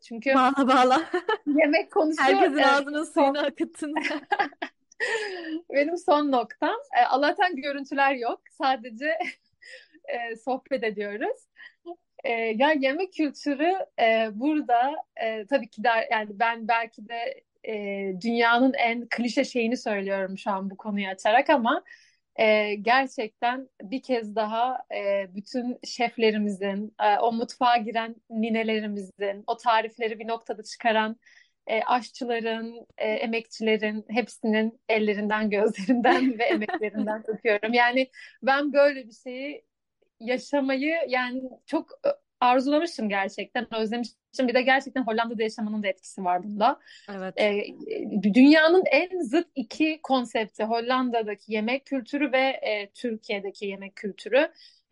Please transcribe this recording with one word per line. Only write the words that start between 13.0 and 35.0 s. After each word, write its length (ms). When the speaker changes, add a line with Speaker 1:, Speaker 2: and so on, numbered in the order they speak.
Speaker 1:
kültürü, 600
e, 320
burada, 600
e, 300
tabii 240
ki 140
de 40
yani 180
ben 300
belki 400
de, 340
e, 520
dünyanın 540
en 340
klişe 360
şeyini 320
söylüyorum 640
şu 120
an 200
bu 60
konuyu 320
açarak 420
ama, 340
e, 380
gerçekten 920
bir 200
kez 340
daha, 420
e, 400
bütün 500
şeflerimizin, 1200
e, 160
o 140
mutfağa 440
giren 400
ninelerimizin, 1160
o 100
tarifleri 640
bir 100
noktada 340
çıkaran, 540
e, 160
aşçıların, 1040
e, 100
emekçilerin 1000
hepsinin 800
ellerinden, 640